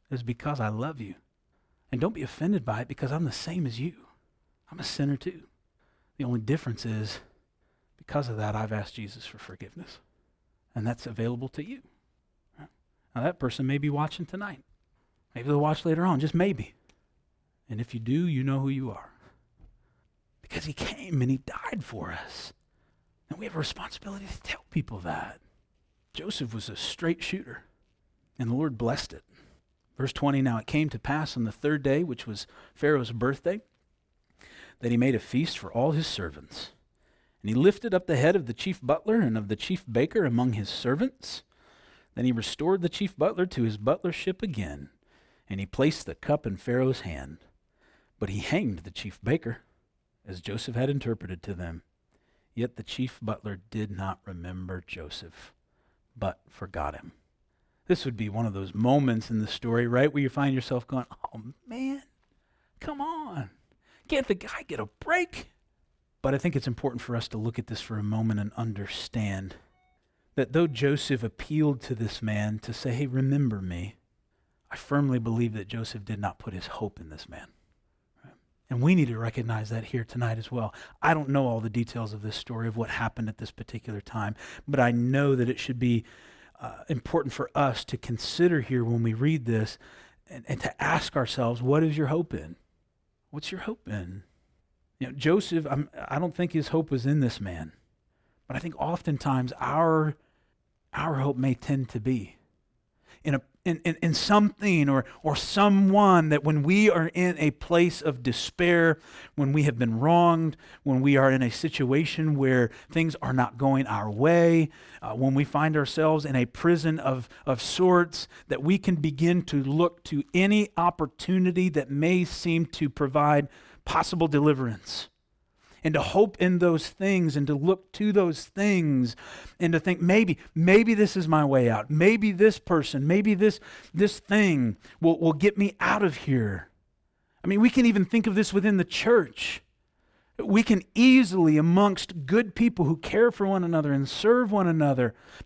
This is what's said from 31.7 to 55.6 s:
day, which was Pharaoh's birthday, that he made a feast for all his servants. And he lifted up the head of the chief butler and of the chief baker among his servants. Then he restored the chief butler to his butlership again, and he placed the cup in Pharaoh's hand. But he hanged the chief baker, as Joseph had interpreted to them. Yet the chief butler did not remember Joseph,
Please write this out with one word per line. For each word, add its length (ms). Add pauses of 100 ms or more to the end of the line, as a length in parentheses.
day, 220
which 240
was 180 (300)
Pharaoh's 360
birthday, 500 (1200)
that 100
he 60
made 180
a 40
feast 380
for 160
all 200
his 120
servants. 680 (680)
And 80
he 60
lifted 400
up 100
the 120
head 180
of 100
the 80
chief 300
butler 360
and 160
of 120
the 80
chief 360
baker 340
among 280
his 160
servants. 720 (720)
Then 120
he 60
restored 520
the 60
chief 280
butler 300
to 160
his 160
butlership 640
again, 480 (580)
and 100
he 60
placed 400
the 100
cup 320
in 100
Pharaoh's 440
hand. 380 (800)
But 100
he 100
hanged 400
the 120
chief 300
baker, 380 (680)
as 140
Joseph 360
had 140
interpreted 540
to 100
them. 300 (720)
Yet 220
the 60
chief 380
butler 480
did 220
not 340
remember 600
Joseph, 680 (600)